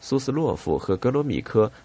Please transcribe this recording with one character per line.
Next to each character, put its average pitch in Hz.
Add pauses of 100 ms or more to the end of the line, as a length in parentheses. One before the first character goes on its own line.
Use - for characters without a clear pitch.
苏 -
斯 135
洛 139
夫 73
和 92
格 120
罗 143
米 127
科 107 (140)